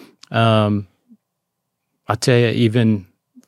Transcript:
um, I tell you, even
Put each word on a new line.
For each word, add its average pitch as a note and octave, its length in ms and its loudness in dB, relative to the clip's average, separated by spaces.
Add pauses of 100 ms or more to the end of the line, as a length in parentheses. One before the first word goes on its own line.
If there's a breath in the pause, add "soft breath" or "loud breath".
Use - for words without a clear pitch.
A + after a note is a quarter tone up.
(300 soft breath)
um, G#2+ 580 0 (1200)
I G2+ 60 -2
tell A#2+ 240 0
you, A#2+ 120 0
even A2 580 0 (400)